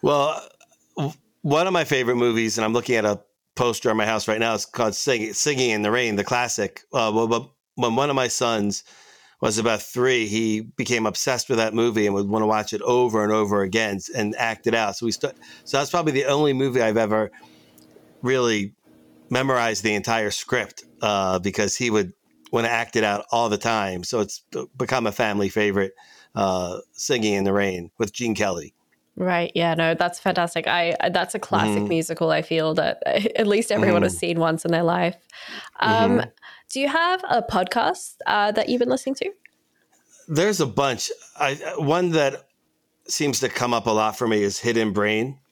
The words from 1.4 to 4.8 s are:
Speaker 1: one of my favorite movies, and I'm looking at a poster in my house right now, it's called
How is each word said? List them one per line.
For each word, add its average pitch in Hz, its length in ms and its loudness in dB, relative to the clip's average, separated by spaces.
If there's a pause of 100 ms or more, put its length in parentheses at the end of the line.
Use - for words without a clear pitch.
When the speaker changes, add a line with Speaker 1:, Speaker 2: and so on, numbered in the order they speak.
Speaker 1:
one 156 260 2
of 190 60 0
my 165 120 2
favorite 127 320 2
movies, 117 400 2
and 110 80 0
I'm 110 80 0
looking 120 220 0
at 107 100 2
a 104 160 2 (340)
poster 120 340 0
in 110 60 2
my 107 100 2
house 110 220 0
right 110 120 0
now, 113 160 2
it's 104 100 -4
called 110 280 -2